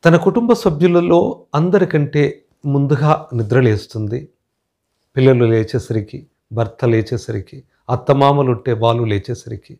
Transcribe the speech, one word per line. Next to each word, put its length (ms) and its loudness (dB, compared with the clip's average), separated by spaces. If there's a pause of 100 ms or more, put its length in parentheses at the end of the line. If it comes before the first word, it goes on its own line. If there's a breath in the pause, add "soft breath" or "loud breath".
తన 120 4
కుటుంబ 360 0
సభ్యులలో 920 0 (100)
అందరికంటే 880 0 (220)
ముందుగా 680 0
నిద్రలేస్తుంది. 920 -2 (880)
పిల్లలు 280 4
లేచేసరికి, 800 -2 (260)
భర్త 320 -6
లేచేసరికి, 800 -4 (260)
అత్తమామలు 600 2
ఉంటే 220 -2
వాళ్ళు 300 0
లేచేసరికి 760 -6